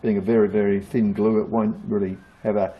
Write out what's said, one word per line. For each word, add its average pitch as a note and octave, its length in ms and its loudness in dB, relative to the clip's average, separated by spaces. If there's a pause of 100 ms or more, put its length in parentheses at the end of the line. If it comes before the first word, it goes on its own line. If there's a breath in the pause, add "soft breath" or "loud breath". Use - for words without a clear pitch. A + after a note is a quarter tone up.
Being G#2+ 180 0
a - 20 0
very, G#2+ 280 2
very G2+ 320 0
thin G#2 320 0
glue, G#2+ 280 2
it G2+ 80 -6
won't G#2+ 280 0 (120)
really G2 280 -2 (280)
have G#2+ 100 0
a G2 260 0